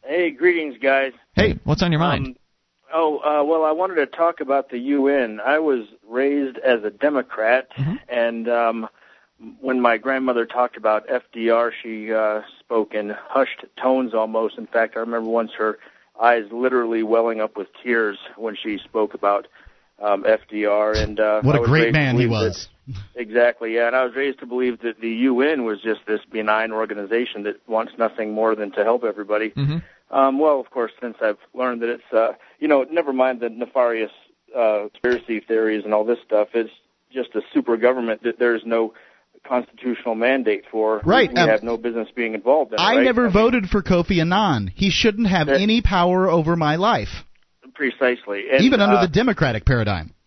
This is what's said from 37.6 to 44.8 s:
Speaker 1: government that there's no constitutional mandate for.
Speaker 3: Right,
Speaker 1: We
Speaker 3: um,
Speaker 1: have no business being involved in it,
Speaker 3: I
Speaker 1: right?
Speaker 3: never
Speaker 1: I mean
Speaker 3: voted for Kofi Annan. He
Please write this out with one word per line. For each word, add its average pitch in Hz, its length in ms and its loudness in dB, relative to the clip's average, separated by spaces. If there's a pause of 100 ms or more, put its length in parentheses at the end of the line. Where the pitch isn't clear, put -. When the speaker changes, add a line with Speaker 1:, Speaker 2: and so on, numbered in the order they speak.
Speaker 1:
government 117 460 0
that 117 160 -4
there's 120 260 2
no 113 300 -2 (520)
constitutional 123 680 -4
mandate 113 560 0
for. 110 340 0
Speaker 3:
Right, 196 260 4
Speaker 1:
We 123 80 -4
Speaker 3:
um, 165 120 4
Speaker 1:
have 110 120 4
no 117 140 -4
business 113 400 -4
being 113 160 -4
involved 113 400 2
in 107 60 -4
it, 165 40 0
Speaker 3:
I 214 140 2
Speaker 1:
right? 269 80 4
Speaker 3:
never 247 200 2
Speaker 1:
I - 0 -
mean 214 100 0
Speaker 3:
voted 220 320 4
for 196 160 0
Kofi 175 360 2
Annan. 165 500 0
He 185 220 -2